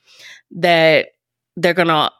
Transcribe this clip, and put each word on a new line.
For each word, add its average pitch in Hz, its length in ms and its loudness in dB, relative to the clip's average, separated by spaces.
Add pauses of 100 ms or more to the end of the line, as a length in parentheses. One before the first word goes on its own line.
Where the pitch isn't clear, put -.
(520)
that 165 580 0 (480)
they're 175 160 -2
gonna 165 360 -2 (100)